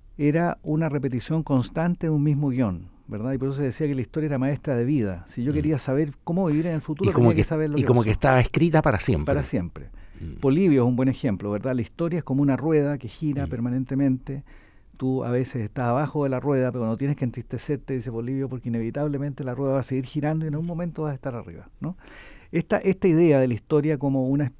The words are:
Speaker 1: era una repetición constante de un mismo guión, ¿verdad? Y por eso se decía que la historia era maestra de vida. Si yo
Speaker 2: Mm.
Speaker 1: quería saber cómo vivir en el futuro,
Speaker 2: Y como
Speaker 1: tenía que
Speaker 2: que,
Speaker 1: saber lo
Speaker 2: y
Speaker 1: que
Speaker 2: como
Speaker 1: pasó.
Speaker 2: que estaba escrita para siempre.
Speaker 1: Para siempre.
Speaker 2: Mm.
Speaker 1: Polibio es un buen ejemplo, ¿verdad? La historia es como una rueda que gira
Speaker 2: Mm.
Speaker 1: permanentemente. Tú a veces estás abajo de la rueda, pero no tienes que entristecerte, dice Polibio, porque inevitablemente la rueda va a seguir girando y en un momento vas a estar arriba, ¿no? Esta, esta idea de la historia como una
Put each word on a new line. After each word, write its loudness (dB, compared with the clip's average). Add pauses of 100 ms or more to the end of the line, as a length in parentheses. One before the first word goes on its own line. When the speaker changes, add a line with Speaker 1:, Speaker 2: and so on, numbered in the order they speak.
(180)
Speaker 1:
era 2
una 0
repetición -2
constante 0
de 2
un 2
mismo 2
guión, -2 (200)
¿verdad? -6
Y -4
por -2
eso -6
se -2
decía -2
que -2
la -4
historia -4
era -2
maestra -2
de 0
vida. 0
Si -8
yo 0
Speaker 2:
Mm. 0
Speaker 1:
quería 0
saber -2 (120)
cómo 0
vivir 2
en -2
el -2
futuro, -2
Speaker 2:
Y -2
como 8
Speaker 1:
tenía 4
que 2
Speaker 2:
que, -2
Speaker 1:
saber 0
lo 0
Speaker 2:
y 2
Speaker 1:
que 2
Speaker 2:
como 6
Speaker 1:
pasó. 2
Speaker 2:
que 2
estaba 4
escrita 4
para 2
siempre. 0
Speaker 1:
Para 0
siempre. -6 (320)
Speaker 2:
Mm. -12
Speaker 1:
Polibio 4
es 4
un 2
buen 2
ejemplo, -2
¿verdad? -2
La 0
historia -2
es -8
como 0
una 4
rueda 2
que -10
gira -4
Speaker 2:
Mm. -6
Speaker 1:
permanentemente. -2 (540)
Tú -2
a -2
veces -2
estás -4
abajo 0
de 0
la -2
rueda, 0
pero -4
no 0
tienes -2
que -2
entristecerte, -6
dice -6
Polibio, -4
porque -6
inevitablemente -4
la -6
rueda 0
va 2
a -4
seguir -4
girando -2
y -4
en -4
un -4
momento -6
vas -2
a -6
estar -8
arriba, -12 (120)
¿no? -6 (540)
Esta, 0
esta 0
idea 6
de 4
la 0
historia 0
como 0
una 0